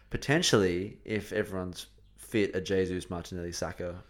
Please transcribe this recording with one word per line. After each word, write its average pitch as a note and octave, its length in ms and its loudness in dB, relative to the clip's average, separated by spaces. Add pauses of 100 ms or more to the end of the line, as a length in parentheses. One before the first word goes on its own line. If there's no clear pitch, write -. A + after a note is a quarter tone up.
(100)
potentially, G#2 920 2
if G#2 280 -4
everyone's F#2 540 -4 (320)
fit, - 380 0
a F#2+ 40 2
Jesus, F#2 480 0
Martinelli, F2 440 -6
Saka F2 580 -6